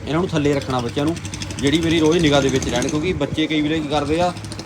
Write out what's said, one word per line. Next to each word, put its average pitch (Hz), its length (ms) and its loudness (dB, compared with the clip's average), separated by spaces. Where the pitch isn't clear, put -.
ਇਹਨਾਂ 151 140 0
ਨੂੰ 185 80 0
ਥੱਲੇ 147 260 2
ਰੱਖਣਾ 131 260 -2
ਬੱਚਿਆਂ 131 260 -2
ਨੂੰ, 170 100 0
ਜਿਹੜੀ 143 220 2
ਮੇਰੀ 165 200 2
ਰੋਜ਼ 156 180 4
ਨਿਗਾਹ 147 240 4
ਦੇ 135 60 2
ਵਿੱਚ 131 200 0
ਰਹਿਣ, 123 200 0
ਕਿਉਂਕਿ 156 240 -2
ਬੱਚੇ 151 340 -2
ਕਈ 151 140 0
ਵੇਲੇ 156 200 0
ਕੀ 147 80 -6
ਕਰਦੇ 147 320 0
ਆ, 175 120 2